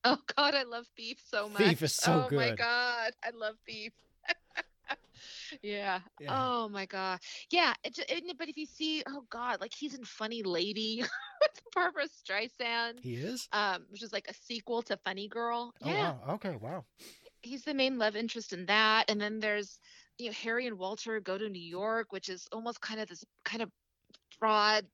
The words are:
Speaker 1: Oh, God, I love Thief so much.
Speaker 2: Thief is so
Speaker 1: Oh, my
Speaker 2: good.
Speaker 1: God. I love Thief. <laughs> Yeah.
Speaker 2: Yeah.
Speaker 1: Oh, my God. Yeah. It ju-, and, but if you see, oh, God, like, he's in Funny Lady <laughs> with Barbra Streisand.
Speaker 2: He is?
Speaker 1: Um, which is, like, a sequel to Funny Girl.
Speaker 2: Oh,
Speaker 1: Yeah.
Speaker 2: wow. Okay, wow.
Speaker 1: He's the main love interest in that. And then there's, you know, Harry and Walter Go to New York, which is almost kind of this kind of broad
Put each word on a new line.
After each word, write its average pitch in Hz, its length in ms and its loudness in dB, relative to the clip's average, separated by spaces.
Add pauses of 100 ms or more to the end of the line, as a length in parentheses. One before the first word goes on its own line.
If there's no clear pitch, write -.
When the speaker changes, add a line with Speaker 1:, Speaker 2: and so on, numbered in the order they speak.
Speaker 1:
Oh, 285 140 6 (180)
God, 285 200 4
I 277 80 2
love 240 240 -8 (100)
Thief 233 280 -10
so 208 220 -2
much. 208 140 0
Speaker 2:
Thief 170 220 8
is 139 100 2
so - 180 4 (180)
Speaker 1:
Oh, 143 60 2
my 123 140 4
Speaker 2:
good. 110 80 -2
Speaker 1:
God. 240 540 2 (120)
I 233 100 -4
love 220 220 -6 (100)
Thief. 220 280 -10 (340)
<laughs> - 60 0 (1300)
Yeah. 202 360 -2 (200)
Speaker 2:
Yeah. 147 100 -8
Speaker 1:
Oh, 247 400 2
my 196 160 -4
God. 190 340 -2 (300)
Yeah. 330 240 6 (100)
It - 120 -6
ju-, 330 140 -4
and, 339 280 -4
but 330 120 -6
if 294 80 -12
you 302 80 -6
see, 311 420 -2
oh, 269 220 -10
God, 240 320 -2
like, 240 120 -6
he's 277 220 -6
in 254 80 -12
Funny 220 400 -6
Lady 208 580 0
<laughs> - 400 -4
with - 200 4 (120)
Barbra 349 340 2
Streisand. 233 920 -2
Speaker 2:
He 123 140 -6
is? 214 360 -6
Speaker 1:
Um, 202 380 2
which 196 140 -14
is, 208 100 -10
like, - 160 -4
a - 40 -10
sequel 233 500 -4
to 196 200 -2
Funny 196 240 -4
Girl. 233 540 -2
Speaker 2:
Oh, - 80 -4
Speaker 1:
Yeah. 392 220 2 (140)
Speaker 2:
wow. 147 100 0
Okay, 190 220 -4
wow. 127 280 -8 (560)
Speaker 1:
He's 240 220 -10
the 302 100 -4
main 269 240 2
love 214 180 2
interest 220 380 -4
in 180 140 -6
that. 220 420 6
And 208 100 2
then 214 200 -2
there's, 208 400 -2 (380)
you 240 100 -8
know, 214 60 -6
Harry 233 340 -2
and 214 100 -6
Walter 214 420 -2
Go 190 180 -2
to 214 120 -4
New 185 120 -8
York, 208 500 -2
which 190 180 -8
is 185 220 -10
almost 226 300 -6
kind 220 180 -6
of 214 80 -4
this - 160 -14 (220)
kind 226 180 -2
of 190 80 -4 (680)
broad 214 540 6